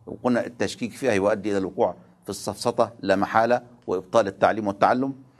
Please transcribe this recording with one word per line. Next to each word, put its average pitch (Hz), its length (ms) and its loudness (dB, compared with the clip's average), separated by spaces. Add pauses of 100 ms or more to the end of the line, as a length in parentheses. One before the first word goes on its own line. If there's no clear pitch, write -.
وقلنا 120 400 -2
التشكيك 107 460 -6
فيها 127 200 -2
يؤدي 101 380 0
إلى 101 80 0
الوقوع 92 380 -2 (280)
في - 60 -10
السفسطة 110 680 -4
لا 95 160 2
محالة 113 460 2 (240)
وإبطال 98 400 0
التعليم 101 400 2
والتعلم. 123 480 2 (240)